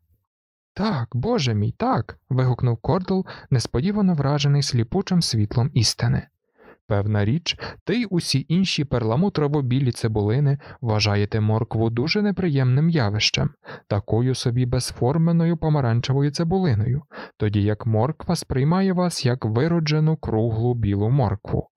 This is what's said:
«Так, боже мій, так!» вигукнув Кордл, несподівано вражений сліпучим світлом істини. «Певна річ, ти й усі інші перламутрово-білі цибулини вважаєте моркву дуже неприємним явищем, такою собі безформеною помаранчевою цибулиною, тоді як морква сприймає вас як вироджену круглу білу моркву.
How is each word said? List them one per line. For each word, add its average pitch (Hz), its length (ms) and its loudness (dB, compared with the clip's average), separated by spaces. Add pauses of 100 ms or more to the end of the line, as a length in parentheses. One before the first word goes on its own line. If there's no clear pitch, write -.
(720)
«Так, 180 420 -2
боже 147 380 0
мій, 104 180 0
так!» 220 480 -4 (100)
вигукнув 127 480 0
Кордл, 190 440 -2 (280)
несподівано 185 640 0
вражений 143 500 0
сліпучим 170 580 0
світлом 113 520 0
істини. - 540 0 (600)
«Певна 104 380 0
річ, 135 340 -2 (260)
ти 175 100 -2
й 240 140 -2
усі 151 400 -2
інші 170 340 0
перламутрово-білі 139 1080 0
цибулини 117 680 0 (220)
вважаєте 104 580 0
моркву 110 500 0
дуже 135 320 -2
неприємним 156 680 2
явищем, 123 600 0 (380)
такою 120 480 0
собі 123 300 0
безформеною 165 920 0
помаранчевою 143 720 0
цибулиною, 147 720 0 (360)
тоді 104 260 2
як 104 220 0
морква 117 500 0
сприймає 165 580 0
вас 175 320 0
як 123 200 0
вироджену 156 720 2
круглу 113 560 0
білу 104 360 0
моркву. 113 680 0